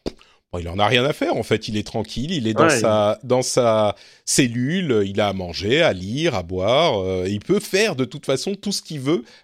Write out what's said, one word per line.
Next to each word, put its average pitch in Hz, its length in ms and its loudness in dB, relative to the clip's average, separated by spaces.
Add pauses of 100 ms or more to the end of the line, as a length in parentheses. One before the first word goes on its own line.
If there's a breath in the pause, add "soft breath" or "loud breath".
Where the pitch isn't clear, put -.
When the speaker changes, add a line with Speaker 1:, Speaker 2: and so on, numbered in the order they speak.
(520 soft breath)
Speaker 1:
bon, 90 80 -6
il 85 80 -6
en 85 100 -6
a 104 80 4
rien 123 200 4
à 151 80 0
faire. 294 240 -2
En 113 60 -2
fait, - 260 -2
il 107 80 -2
est 104 100 -4
tranquille, 117 460 -6
il 123 140 -2
est 110 60 0
dans 135 140 4
Speaker 2:
Ouais, - 20 6 (120)
Speaker 1:
sa, 107 420 2
Speaker 2:
il 131 60 -14
Speaker 1:
dans 127 120 4
sa 110 540 2 (300 loud breath)
cellule, 127 800 0
il 98 160 -2
a 104 80 2
à 95 40 -2
manger, 95 480 0
à 139 120 4
lire, 117 420 -4
à 92 80 -2
boire, 104 560 2
euh, 92 300 -2
il 104 100 -2
peut 202 220 0
faire 202 340 0
de 127 80 -2
toute 143 220 -10
façon 139 300 -2
tout 196 180 -6
ce - 80 -4
qu'il 156 180 -10
veut, 151 240 -2 (200 loud breath)